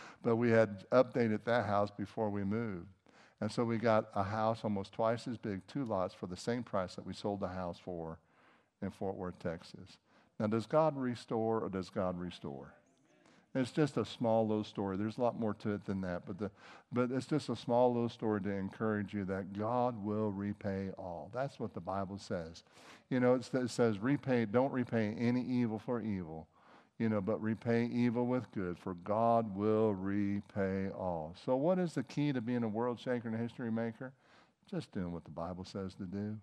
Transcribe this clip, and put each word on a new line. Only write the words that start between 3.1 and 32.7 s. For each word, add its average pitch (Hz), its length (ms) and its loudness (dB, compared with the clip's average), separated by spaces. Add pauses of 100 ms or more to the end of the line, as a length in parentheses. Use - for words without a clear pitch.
And 107 80 -2
so 123 140 0
we 117 140 2
got 110 380 4
a 101 80 2
house 110 400 0
almost 101 280 -2
twice 117 340 0
as 120 120 -4
big, 98 300 -4
two 139 180 -6
lots, 98 280 0
for - 140 -10
the 90 80 -8
same 123 260 -2
price 95 340 -2
that - 100 -12
we 95 80 -8
sold 101 260 -4
the 98 80 -2
house 90 320 -6
for 82 400 -8 (640)
in 95 100 -4
Fort 98 240 -6
Worth, 90 240 -6
Texas. - 580 -10 (400)
Now, 110 100 0
does 107 180 0
God 156 320 4
restore 113 640 -2
or 95 80 -4
does 92 200 -4
God 92 300 -2
restore? 73 540 -8 (840)
It's 127 160 0
just 139 260 2
a 110 80 2
small 113 400 2
little 107 180 2
story. 98 320 -2
There's 107 220 -2
a 131 40 -6
lot 110 180 2
more 107 160 0
to 107 160 -4
it 101 140 -4
than 98 160 -2
that, 90 260 -4
but 95 100 -8
the, 98 140 -4 (400)
but 120 200 2
it's 131 140 -2
just 147 240 -2
a 117 60 -2
small 123 360 4
little 117 180 0
story 107 320 0
to 101 100 -2
encourage 98 600 -2
you 101 140 -2
that 95 320 -4
God 120 460 0
will 104 280 0
repay 98 580 -4 (100)
all. 92 340 -10
That's 135 260 -4
what 110 140 -6
the 107 60 -10
Bible 95 400 -4
says. 85 440 -8 (460)
You 131 100 2
know, 127 160 6
it 120 100 -2
sa-, 131 160 0
it 123 100 0
says, 113 260 4
"Repay, 123 480 2
don't 123 260 4
repay 117 460 0
any 120 240 2
evil 120 380 0
for 120 200 -2
evil, 90 480 -4 (520)
you 117 100 4
know, 107 120 4
but 101 200 0
repay 117 440 2
evil 120 420 2
with 127 240 -2
good, 90 260 -4
for 95 160 -6
God 107 600 4
will 107 400 4
repay 98 920 0
all." 85 540 -4
So 131 120 2
what 175 240 2
is 175 160 -2
the 131 80 0
key 147 280 0
to 127 100 0
being 120 220 0
a 110 60 0
world 117 300 0